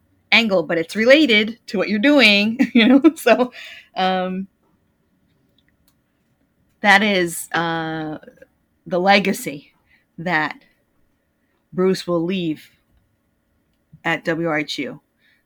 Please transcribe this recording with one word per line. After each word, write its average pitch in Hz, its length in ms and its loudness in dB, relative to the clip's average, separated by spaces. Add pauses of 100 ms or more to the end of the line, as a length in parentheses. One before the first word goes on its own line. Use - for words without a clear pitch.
(320)
angle, 202 320 2
but 165 140 -4
it's 165 200 -6
related 226 720 4
to 202 100 -8
what 180 100 -2
you're 214 120 -4
doing, 226 640 4
<laughs> - 80 -12
you 330 140 4
know? 262 140 6 (140)
So, 247 380 0 (420)
um, 185 520 -4 (2250)
that 202 200 4
is, 185 520 -2
uh, 160 640 -6 (680)
the 175 140 -4
legacy 185 720 -2 (460)
that 160 440 -4 (1120)
Bruce 185 340 -2
will 175 180 -4
leave 175 460 -6 (1300)
at 165 220 -6
W 170 240 -4
R 151 100 -2
H - 200 -8
U 135 200 -10 (460)